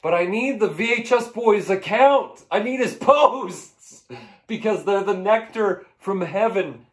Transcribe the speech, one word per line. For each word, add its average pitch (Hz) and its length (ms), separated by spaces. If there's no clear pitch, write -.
but 165 120
I 175 100
need 226 360
the 202 80
V 226 240
H 233 180
S 240 180
boy's 208 400
account. 233 840
I 202 100
need 254 200
his - 140
posts - 1120
because 214 380
they're 196 200
the 196 100
nectar 208 720
from 190 240
heaven. 170 720